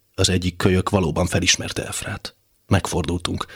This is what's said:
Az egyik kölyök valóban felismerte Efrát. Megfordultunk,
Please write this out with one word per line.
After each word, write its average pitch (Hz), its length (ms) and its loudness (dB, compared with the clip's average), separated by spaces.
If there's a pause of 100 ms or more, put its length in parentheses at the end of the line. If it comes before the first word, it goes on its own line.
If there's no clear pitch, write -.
(140)
Az 92 140 2
egyik 90 280 0
kölyök 92 340 2
valóban 87 360 2
felismerte - 600 -2
Efrát. - 500 -10 (300)
Megfordultunk, 87 880 0